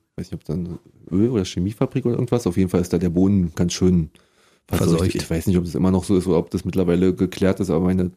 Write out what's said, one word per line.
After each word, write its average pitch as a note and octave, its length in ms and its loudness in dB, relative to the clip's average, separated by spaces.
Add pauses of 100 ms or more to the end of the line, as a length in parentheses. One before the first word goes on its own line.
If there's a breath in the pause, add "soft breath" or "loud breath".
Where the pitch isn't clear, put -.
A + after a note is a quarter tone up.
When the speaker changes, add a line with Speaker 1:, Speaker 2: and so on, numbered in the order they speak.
(160)
Speaker 1:
weiß - 140 -12
nicht, - 20 -12
ob D#2+ 120 -14
da D2+ 100 -6
eine F2 240 -8 (340)
Öl- G2+ 160 2
oder A2+ 160 0
Chemiefabrik A2 600 -4
oder A#2+ 80 0
irgendwas. A#2+ 320 -2
Auf F2+ 100 -2
jeden F#2 140 0
Fall F2+ 100 2
ist F2 140 -2
da F2 40 2
der F2+ 120 0
Boden F#2 440 2
ganz F2 200 -2
schön F2+ 340 2 (580 soft breath)
verseucht. - 220 0 (120)
Speaker 2:
Verseucht. F#2+ 160 0
Speaker 1:
Ich - 140 -6
weiß E2 160 -2
nicht, F2+ 120 2
ob F2 60 0
es E2 100 -10
immer F#2 160 2
noch F#2 140 2
so G2+ 120 0
ist F2+ 100 0
oder E2+ 120 2
ob F2 100 -2
das F#2 160 -6
mittlerweile F2+ 500 2
geklärt F#2+ 460 -2
ist, F#2 80 -2
aber E2+ 160 0
meine F2+ 320 0